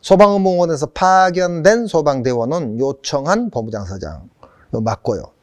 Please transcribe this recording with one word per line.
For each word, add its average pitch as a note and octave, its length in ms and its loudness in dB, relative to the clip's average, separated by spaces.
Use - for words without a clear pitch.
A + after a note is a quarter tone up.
소방의무원에서 F#3 840 2
파견된 F#3 1000 2
소방대원은 C3 920 -2
요청한 C#3+ 720 -4
본부장서장. G2 800 -10
요 A2+ 60 -2
맞고요. A2 420 -4